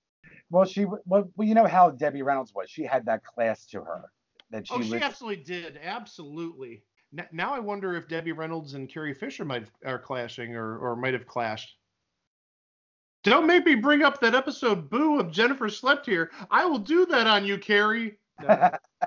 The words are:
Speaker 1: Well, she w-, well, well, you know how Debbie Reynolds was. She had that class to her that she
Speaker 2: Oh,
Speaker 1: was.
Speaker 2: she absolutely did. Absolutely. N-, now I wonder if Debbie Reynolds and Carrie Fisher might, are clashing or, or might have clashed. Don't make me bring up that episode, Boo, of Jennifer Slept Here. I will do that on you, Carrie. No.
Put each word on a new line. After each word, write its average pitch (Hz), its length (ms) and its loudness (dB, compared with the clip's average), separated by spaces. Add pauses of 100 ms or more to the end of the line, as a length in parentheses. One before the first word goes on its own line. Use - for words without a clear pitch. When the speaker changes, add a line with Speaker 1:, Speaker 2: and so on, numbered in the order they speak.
(500)
Speaker 1:
Well, 180 140 6
she 196 180 0
w-, 202 240 -2
well, 190 300 2
well, 214 120 0
you 214 60 2
know 220 120 8
how 175 240 6
Debbie 139 320 -4
Reynolds 135 300 -2
was. 95 160 -8
She 156 140 -12
had 127 240 -2
that 113 180 -2
class 113 420 -4
to 98 140 -12
her 80 300 -12 (400)
that - 160 -12
she 247 80 -10
Speaker 2:
Oh, 247 40 -2
Speaker 1:
was. 226 100 -4
Speaker 2:
she 226 80 -4
absolutely 220 480 -6
did. 165 380 -12
Absolutely. 160 1000 -14 (340)
N-, 175 160 -14
now 190 220 -4
I 262 60 -6
wonder 202 340 -6
if 165 140 -10
Debbie 165 240 -6
Reynolds 160 420 -8
and 135 140 -12
Carrie 151 260 -8
Fisher 226 300 -10
might, 123 240 -6 (160)
are 127 160 -6
clashing 120 560 -10
or, 113 220 -8
or 120 180 -4
might 127 180 -2
have 123 140 -8
clashed. 110 480 -6 (1500)
Don't 294 240 6
make 349 180 6
me 311 120 4
bring 285 260 4
up 277 180 2
that 226 160 4
episode, 220 540 -2
Boo, 294 300 2
of 175 120 -4
Jennifer 233 360 0
Slept 277 380 0
Here. 170 240 0 (200)
I 233 140 4
will 311 140 0
do 320 280 4
that 254 220 2
on 202 160 4
you, 202 140 -2
Carrie. 214 600 0 (240)
No. 180 280 4 (360)